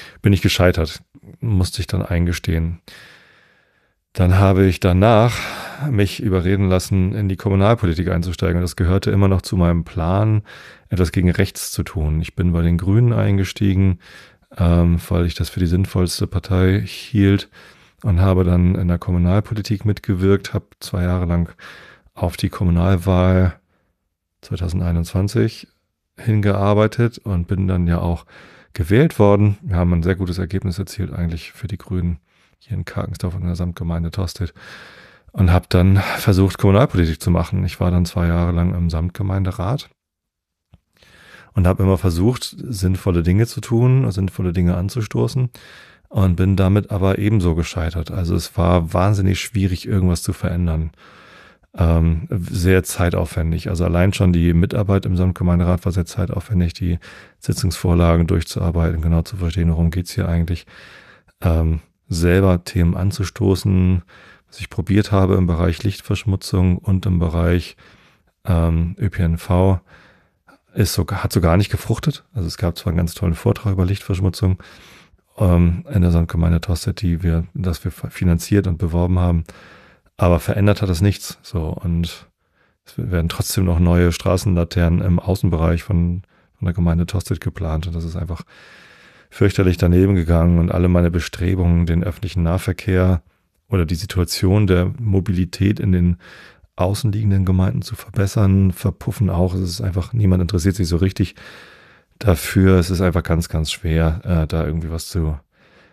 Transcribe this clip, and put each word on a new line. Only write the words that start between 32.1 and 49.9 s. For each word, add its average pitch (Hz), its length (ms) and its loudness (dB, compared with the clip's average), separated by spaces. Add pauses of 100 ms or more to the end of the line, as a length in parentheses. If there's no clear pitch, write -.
hier - 180 -10
in 90 80 -6
Karkensdorf 95 500 -8
und 95 60 -6
in 87 60 -4
der 87 80 -4
Samtgemeinde 85 560 -4
Tostedt 90 420 -6 (760)
und 87 200 2
hab 87 180 2
dann 95 280 4
versucht, 95 600 2
Kommunalpolitik 98 640 2
zu 87 100 -2
machen. 87 340 -2
Ich - 140 -8
war 90 120 0
dann 87 140 2
zwei 85 220 -2
Jahre 85 240 0
lang 85 220 0
im 87 160 -2
Samtgemeinderat 92 1000 -4 (1600)
und 87 140 2
hab 92 120 2
immer 95 180 4
versucht, 95 600 -2
sinnvolle 92 640 -2
Dinge 95 240 2
zu - 140 -10
tun, 127 500 2
sinnvolle 92 420 -4
Dinge 87 240 2
anzustoßen 117 720 -4 (580)
und 95 280 0
bin 92 200 2
damit 98 360 2
aber 95 260 0
ebenso 104 380 0
gescheitert. 82 560 -6
Also 87 240 -2
es - 220 -6
war 87 360 0
wahnsinnig 95 460 0
schwierig, 95 480 -4
irgendwas 90 360 0